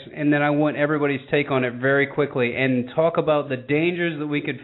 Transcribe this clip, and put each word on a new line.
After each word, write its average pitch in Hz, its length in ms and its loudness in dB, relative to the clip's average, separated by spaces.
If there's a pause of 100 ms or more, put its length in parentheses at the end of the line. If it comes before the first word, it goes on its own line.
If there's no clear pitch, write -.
(140)
and 147 160 0
then 147 120 4
I 147 80 2
want 147 260 2
everybody's 147 440 0 (100)
take 147 200 0
on 131 140 2
it 123 100 -2
very 139 340 2
quickly 139 480 -2
and 127 380 0
talk 165 220 2
about 151 320 0
the 135 80 -4
dangers 160 640 0
that 151 80 -4
we 147 160 -2
could 143 220 -6